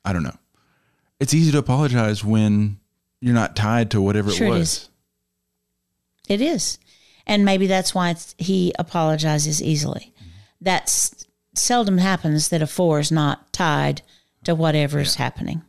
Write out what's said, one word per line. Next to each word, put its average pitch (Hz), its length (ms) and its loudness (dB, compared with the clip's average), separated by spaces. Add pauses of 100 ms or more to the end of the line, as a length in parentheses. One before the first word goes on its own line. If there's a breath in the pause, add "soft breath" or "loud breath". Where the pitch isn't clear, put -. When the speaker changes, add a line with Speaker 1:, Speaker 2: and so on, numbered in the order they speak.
Speaker 1:
I 98 80 -4
don't 85 100 -2
know. 67 140 -8 (800)
It's 139 140 -2
easy 160 200 4
to 147 60 4
apologize 123 640 0
when 104 560 2 (440)
you're 123 120 2
not 113 220 0
tied 110 360 0
to 104 100 2
whatever 101 280 0
it 92 40 -2
Speaker 2:
Sure - 140 0
it - 20 2
Speaker 1:
was. 90 100 0
Speaker 2:
is. - 280 -4 (1400)
It 202 120 -2
is. 285 380 -2 (480 soft breath)
And 208 180 2
maybe 196 220 2
that's 185 280 0
why 180 160 0
it's, - 280 -8
he 180 400 0
apologizes 156 840 0
easily. - 560 -4
Speaker 1:
Mm-hmm. - 100 -20 (320 loud breath)
Speaker 2:
That's - 640 -2 (280)
seldom 220 440 0
happens 170 500 0
that 165 120 0
a 151 60 0
four 160 340 0
is 147 120 -2
not 151 400 0
tied 143 500 -2 (420 soft breath)
to 170 100 0
whatever's 147 600 0
Speaker 1:
Yeah. 127 60 -6
Speaker 2:
happening. 160 460 -6